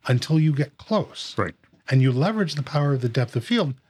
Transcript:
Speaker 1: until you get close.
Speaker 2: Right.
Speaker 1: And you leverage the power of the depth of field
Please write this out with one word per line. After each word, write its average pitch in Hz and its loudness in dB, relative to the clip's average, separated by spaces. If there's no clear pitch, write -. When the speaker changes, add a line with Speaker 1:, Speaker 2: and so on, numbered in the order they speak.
Speaker 1:
until 143 2
you 156 4
get 139 -4
close. - -4
Speaker 2:
Right. 92 -4
Speaker 1:
And 131 4
you 131 4
leverage 165 0
the 147 -4
power 143 0
of 123 -2
the 123 0
depth 120 -2
of 113 -4
field 185 0